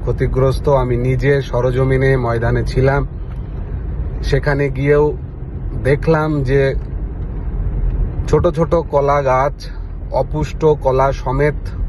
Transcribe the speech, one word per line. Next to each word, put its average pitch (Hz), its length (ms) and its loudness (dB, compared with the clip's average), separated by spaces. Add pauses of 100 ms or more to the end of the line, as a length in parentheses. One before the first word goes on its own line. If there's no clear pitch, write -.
ক্ষতিগ্রস্ত। 127 600 2 (180)
আমি 123 120 0 (120)
নিজে 131 260 2 (160)
সরজমিনে 131 600 2 (140)
ময়দানে 117 460 0
ছিলাম, 135 300 2 (1300)
সেখানে 139 340 0 (140)
গিয়েও 147 280 4 (840)
দেখলাম 156 440 2 (120)
যে 135 180 2 (1700)
ছোট 151 160 4 (120)
ছোট 165 160 0 (180)
কলা 143 300 2
গাছ, 131 340 2 (640)
অপুষ্ট 147 400 -4 (220)
কলা 131 240 2 (140)
সমেত 143 380 0 (300)